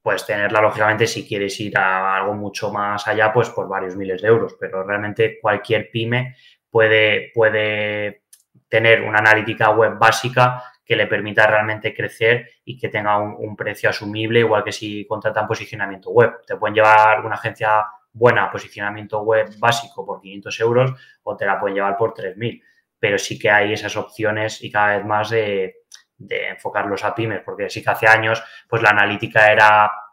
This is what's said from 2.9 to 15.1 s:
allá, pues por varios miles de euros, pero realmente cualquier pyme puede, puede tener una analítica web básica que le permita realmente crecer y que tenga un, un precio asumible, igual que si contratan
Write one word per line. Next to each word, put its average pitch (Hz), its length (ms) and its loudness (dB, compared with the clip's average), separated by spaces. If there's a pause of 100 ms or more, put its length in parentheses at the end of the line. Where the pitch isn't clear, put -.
allá, 107 260 2
pues 117 160 2
por 95 180 -8
varios 95 280 -6
miles 95 260 -6
de 104 60 0
euros, 110 320 2
pero 95 240 -6
realmente 104 580 -2
cualquier 104 500 -2
pyme 120 440 -4 (340)
puede, 110 640 2
puede 107 880 -2 (440)
tener 113 340 4
una 107 180 0
analítica 107 520 4
web 107 260 2
básica 123 680 2 (220)
que 113 100 -2
le 104 120 0
permita 107 400 2
realmente 107 480 0
crecer 113 540 -2 (160)
y - 120 -14
que 107 120 -8
tenga 104 280 -2
un, 107 220 -6
un 110 160 -10
precio 104 340 -4
asumible, 110 520 -2
igual 107 220 2
que 104 80 -6
si 104 360 -10
contratan 107 400 -4